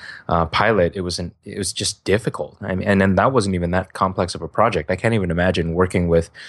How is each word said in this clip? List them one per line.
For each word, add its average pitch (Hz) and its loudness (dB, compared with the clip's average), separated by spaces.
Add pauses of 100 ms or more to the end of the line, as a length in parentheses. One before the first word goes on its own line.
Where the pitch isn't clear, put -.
(300)
uh, 85 2
pilot, 98 2
it 98 -6
was 90 -6
an, 85 -8 (100)
it 98 -12
was 98 -6
just - -6
difficult. 107 -2
I 98 -4
mean, 92 -2
and 98 4
then 98 4
that 113 4
wasn't 98 2
even 87 -2
that 90 -2
complex 95 -2
of - -8
a 82 -8
project. 98 0
I 95 0
can't 113 0
even 95 0
imagine 85 0
working 90 2
with 82 2 (200)